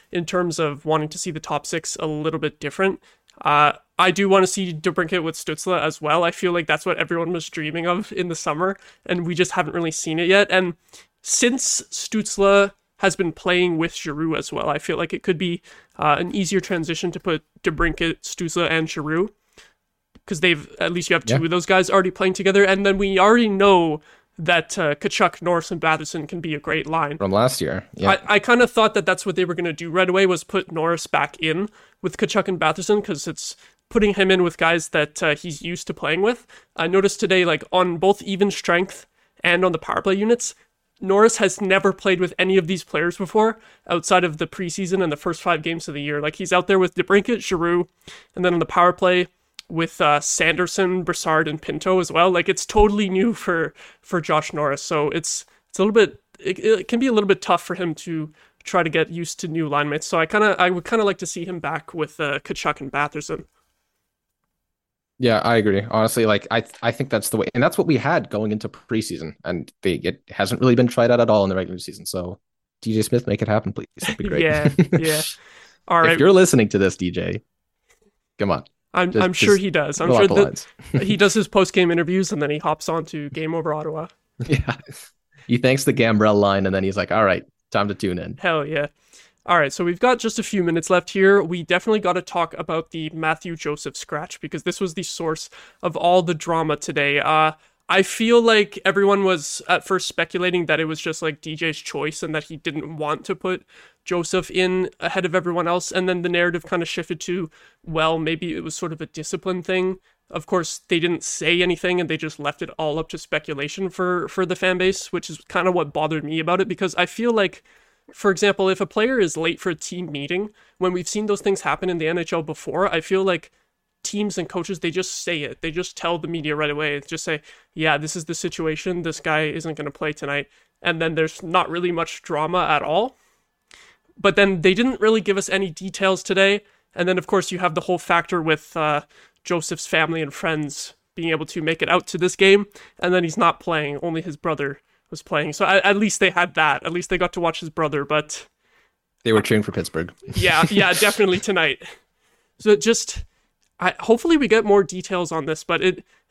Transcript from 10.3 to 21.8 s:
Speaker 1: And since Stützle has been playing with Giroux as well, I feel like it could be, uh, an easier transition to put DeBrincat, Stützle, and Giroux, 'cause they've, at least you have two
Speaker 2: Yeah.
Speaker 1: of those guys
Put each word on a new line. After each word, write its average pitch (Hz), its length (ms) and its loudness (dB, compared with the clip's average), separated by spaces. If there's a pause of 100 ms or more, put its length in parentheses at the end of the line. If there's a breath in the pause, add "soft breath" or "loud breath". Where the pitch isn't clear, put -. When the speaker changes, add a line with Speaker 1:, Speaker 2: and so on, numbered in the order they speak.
Speaker 1:
And 185 240 0 (480 loud breath)
since - 640 0
Stützle 202 880 0 (260)
has 196 180 0
been 175 160 -2
playing 180 460 0
with 165 180 -2
Giroux 156 400 -4
as - 160 -6
well, - 180 -4
I 147 100 -2
feel - 180 -4
like 170 160 -4
it - 100 -8
could 175 140 0
be, 180 240 -4 (360 soft breath)
uh, 151 220 2
an 175 160 -4
easier 190 240 0
transition 170 520 -4
to 170 80 -10
put 160 240 -4 (200)
DeBrincat, 165 580 -2
Stützle, 170 480 -4
and 160 200 0
Giroux, 160 400 -2 (960 soft breath)
'cause - 140 -6
they've, 165 280 2 (120)
at 170 120 0
least 175 180 -4
you 180 40 4
have 165 120 0
two 117 100 2
Speaker 2:
Yeah. 135 100 2
Speaker 1:
of 160 60 0
those 175 160 0
guys 185 220 4